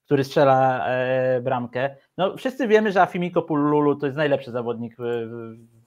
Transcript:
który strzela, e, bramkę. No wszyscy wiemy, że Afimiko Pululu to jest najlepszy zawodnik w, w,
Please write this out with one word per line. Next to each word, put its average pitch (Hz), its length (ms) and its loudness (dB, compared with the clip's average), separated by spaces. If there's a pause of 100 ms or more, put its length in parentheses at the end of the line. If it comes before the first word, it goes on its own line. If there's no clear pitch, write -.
który 139 200 2
strzela, 131 640 2
e, 127 520 0
bramkę. 127 560 -4 (200)
No 180 200 -2
wszyscy 254 320 -4
wiemy, 214 240 4
że 185 100 4
Afimiko 175 400 -2
Pululu 147 540 2
to 143 100 -4
jest 135 120 -4
najlepszy 139 320 0
zawodnik 117 480 -6
w, 123 40 -12
w, 117 540 -6 (300)